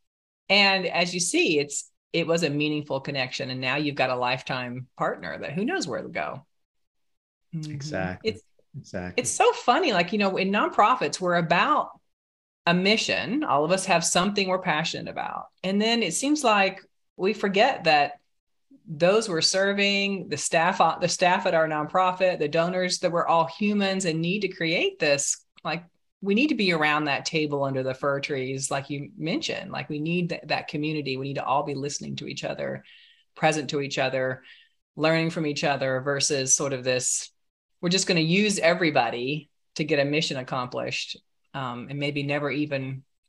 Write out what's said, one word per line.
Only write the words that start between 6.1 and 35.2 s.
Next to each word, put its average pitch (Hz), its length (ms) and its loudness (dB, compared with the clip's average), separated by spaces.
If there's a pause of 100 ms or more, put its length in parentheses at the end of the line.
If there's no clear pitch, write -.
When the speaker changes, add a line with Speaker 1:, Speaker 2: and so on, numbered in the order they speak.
Speaker 1:
go. - 340 -8 (1080)
Mm-hmm. 156 200 -8
Speaker 2:
Exactly. 135 580 -6
Speaker 1:
It's, - 100 -10 (380)
Speaker 2:
Exactly. 90 420 -6
Speaker 1:
it's - 100 -4
so 453 200 4
funny. 302 400 2
Like, 175 220 0
you 214 40 0
know, 190 200 2
in 190 120 0
nonprofits, 220 720 2
we're 180 160 2
about 185 540 2 (840)
a - 20 6
mission. 190 680 2
All 143 220 2
of 160 60 2
us 185 140 2
have 170 180 4
something 190 440 2
we're 185 120 0
passionate 160 520 -2
about. 50 360 -8 (160)
And 196 180 0
then 233 200 2
it 170 120 -2
seems 294 300 0
like 202 380 4 (360)
we 185 160 0
forget 214 500 2
that 151 300 4 (760)
those 185 420 2
we're 160 120 0
serving, 202 880 2
the 147 80 -4
staff, 170 420 2 (220)
the 175 60 2
staff 180 380 2
at 180 80 2
our 160 140 4
nonprofit, 180 720 0
the 147 80 0
donors, 180 520 0
that 175 120 0
we're 170 160 0
all 165 200 4 (120)
humans 196 460 0
and 160 160 0
need 180 200 0
to 190 60 -2
create 185 520 -2
this. - 460 0 (180)
Like, 165 200 -6 (380)
we 196 120 0
need 254 160 4
to 311 60 0
be 196 160 2
around 151 340 2
that 139 200 -2
table 147 380 0
under 135 200 -2
the 131 100 -4
fir 139 280 -2
trees, 135 500 -4
like 139 180 -4
you 143 280 -8
mentioned. 185 540 -6
Like, 139 180 -8
we 151 100 -6
need 170 300 -2
th-, 156 160 -6
that 147 220 -4
community. 151 500 -4
We 135 100 -6
need 139 140 -6
to - 40 -6
all 139 180 0
be 147 120 -4
listening 139 420 -8
to 143 100 -10
each 143 160 -10
other, 143 400 -6 (520)
present 151 360 2
to 147 100 -2
each 139 160 -6
other, 131 460 -2 (520)
learning 160 360 2